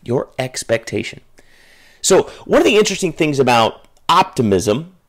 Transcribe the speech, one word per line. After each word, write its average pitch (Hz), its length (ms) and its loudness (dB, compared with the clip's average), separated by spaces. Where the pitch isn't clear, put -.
Your - 360 -6
expectation. - 800 -6
So 180 240 2
one 247 160 2
of 339 40 0
the 277 120 2
interesting 196 360 0
things 151 260 -2
about 120 480 0
optimism 123 840 0